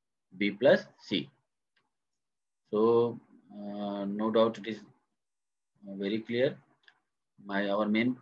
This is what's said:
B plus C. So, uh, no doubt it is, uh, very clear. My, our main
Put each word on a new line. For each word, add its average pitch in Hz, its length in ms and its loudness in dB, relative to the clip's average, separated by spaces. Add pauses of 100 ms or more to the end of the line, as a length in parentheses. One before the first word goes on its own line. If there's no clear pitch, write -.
(380)
B 101 140 0
plus 151 340 4 (140)
C. - 300 -4 (1400)
So, 117 480 2 (340)
uh, 101 520 -8
no 104 260 -2
doubt 113 260 4
it 101 100 -12
is, 107 120 -8 (1120)
uh, 98 60 -12
very 101 240 -4
clear. 123 380 -2 (880)
My, 101 240 -2
our 104 180 0
main 117 340 0